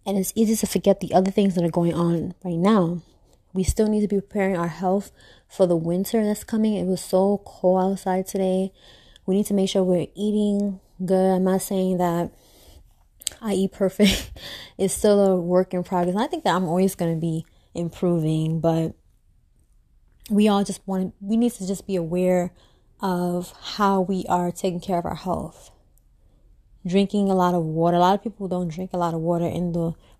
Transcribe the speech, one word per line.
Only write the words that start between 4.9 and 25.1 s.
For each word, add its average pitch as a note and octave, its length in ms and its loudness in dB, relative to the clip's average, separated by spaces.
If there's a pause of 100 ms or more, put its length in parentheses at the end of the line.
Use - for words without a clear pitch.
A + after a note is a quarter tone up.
for F#3+ 180 2
the F3 100 2
winter F3+ 480 -2
that's G#3 200 -2
coming. A3 320 0
It F3+ 100 -2
was F#3 160 -2
so G3 420 2
cold F#3 480 0
outside F#3 340 -2
today. F#3+ 460 -2 (540)
We F#3 80 0
need G#3 120 2
to G3+ 80 -2
make F#3+ 140 2
sure F#3+ 140 2
we're F3+ 320 2
eating G3+ 680 -2 (240)
good. F#3+ 320 2
I'm F#3 80 2
not F#3 160 2
saying F#3 380 -2
that F3 340 -2 (1120)
I G#3+ 100 -4
eat F#3+ 200 0
perfect. F#3+ 580 2 (240)
<laughs> - 240 -18
It's F#3+ 160 0
still G#3 260 4
a F#3+ 180 4
work F3+ 360 0
in F3+ 80 -2
progress. F3+ 320 -2
And G#3+ 80 0
I C#4+ 40 -2
think D#4+ 180 -6
that F3 100 2
I'm F#3 100 0
always F#3 300 2
gonna E3 220 -2
be D#3+ 280 -2 (300)
improving, D#3+ 840 -2
but E3 340 0 (1400)
we G#3 180 4
all G3+ 160 2
just G3 220 -10
want, F#3+ 340 -4
we G3+ 160 -4
need A#3 160 2
to F#3 140 -10
just F#3+ 200 -6
be G3 100 -4
aware F3+ 580 0 (460)
of F3+ 520 -4 (240)
how G3 240 2
we F#3 260 -2
are F3 240 0
taking F3 300 -4
care F3+ 180 -2
of E3+ 60 -4
our D#3+ 120 -6